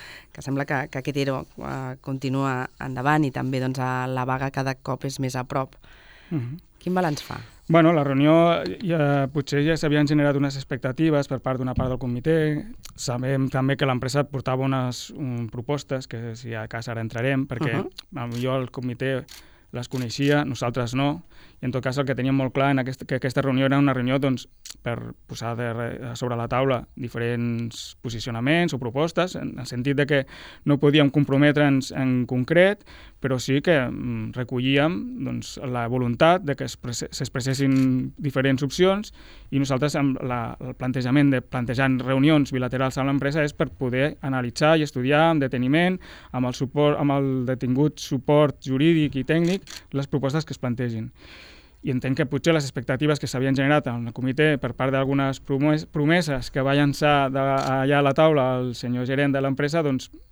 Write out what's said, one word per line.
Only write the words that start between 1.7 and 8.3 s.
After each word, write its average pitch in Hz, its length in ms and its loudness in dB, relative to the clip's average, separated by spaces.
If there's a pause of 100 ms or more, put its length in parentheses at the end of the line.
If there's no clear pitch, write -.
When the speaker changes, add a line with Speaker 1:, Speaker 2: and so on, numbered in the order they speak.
Speaker 1:
continua 135 800 -2
endavant 135 460 0
i 131 80 -2
també, 131 280 -4
doncs, 131 200 -2
a 127 260 -2
la 127 180 -4
vaga 131 280 -2
cada 135 240 -4
cop - 280 -6
és 135 140 -6
més 131 160 -4
a 127 100 -4
prop. 135 300 -6 (560)
Speaker 2:
Mhm. 139 280 -4 (200)
Speaker 1:
Quin 180 160 -4
balanç 170 320 0
fa? - 140 -10 (300)
Speaker 2:
Bueno, 165 220 8
la 156 100 2
reunió, 151 600 4 (180)